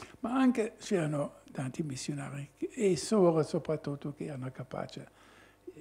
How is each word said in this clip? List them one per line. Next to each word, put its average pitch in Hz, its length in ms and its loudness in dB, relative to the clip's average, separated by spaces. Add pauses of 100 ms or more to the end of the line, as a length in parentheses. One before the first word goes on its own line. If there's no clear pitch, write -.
(200)
Ma 247 180 -2
anche 240 400 4
c'erano 151 640 -2 (120)
tanti 131 300 -4
missionari 139 720 -6
e 208 400 2
soro 175 460 6
soprattutto - 720 -4
che - 100 -8
erano 131 260 -6
capaci - 540 -10 (760)